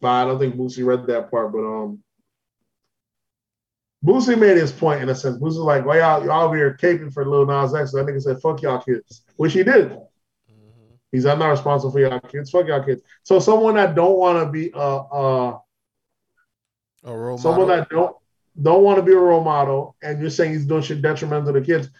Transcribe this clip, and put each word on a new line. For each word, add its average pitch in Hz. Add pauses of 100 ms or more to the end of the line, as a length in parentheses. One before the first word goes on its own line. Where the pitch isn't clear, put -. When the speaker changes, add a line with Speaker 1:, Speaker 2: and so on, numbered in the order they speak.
Speaker 1:
but 123
I 123
don't 131
think 131
Boosie 127
read 123
that 117
part. 110
But, 110
um, 110 (2000)
Boosie 233
made 202
his 156
point 147
in 127
a 131
sense. 127
Boosie's 160
like, 147
"Why 151
y'all, 156
y'all 160
over 156
here 143
caping 165
for 139
Lil 139
Nas 139
X?" 147
That 139
nigga 139
said, 131
"Fuck 143
y'all 131
kids," - (120)
which 156
he 185
did. 208
Speaker 2:
Mm-hmm. - (160)
Speaker 1:
He's, 131
"I'm 147
not 160
responsible 139
for 139
y'all 131
kids. 143
Fuck 180
y'all 139
kids." 131 (220)
So 190
someone 220
that 185
don't 180
wanna 170
be, 156
uh, - (200)
uh, 131 (1500)
Speaker 2:
A 117
role 120
Speaker 1:
someone 170
Speaker 2:
model? 180
Speaker 1:
that 151
don't, 170 (460)
don't 175
wanna 196
be 185
a 190
role 175
model, 139
and 147
you're 156
saying 160
he's 151
doing 156
shit 147
detrimental 151
to 139
kids. 160 (120)